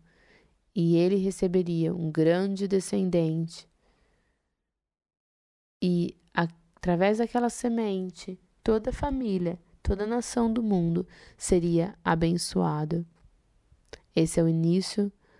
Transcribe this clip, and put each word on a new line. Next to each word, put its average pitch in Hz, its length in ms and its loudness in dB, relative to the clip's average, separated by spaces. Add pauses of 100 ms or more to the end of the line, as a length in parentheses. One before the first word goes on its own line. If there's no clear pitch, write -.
(720)
E 170 220 4
ele 180 200 4
receberia 180 760 0
um 165 160 -4
grande 180 580 2
descendente. 175 1000 -2 (2250)
E 175 340 0 (180)
através 180 840 -2
daquela 233 320 0
semente, 196 920 -6 (240)
toda 220 260 0
a 247 40 -2
família, 196 680 -2 (240)
toda 202 220 -2
a - 20 -4
nação 233 440 -2
do 226 120 -2
mundo 175 420 0 (320)
seria 170 680 0
abençoada. 165 1000 0 (1120)
Esse 160 240 2
é 170 40 6
o 165 40 4
início 175 640 2 (280)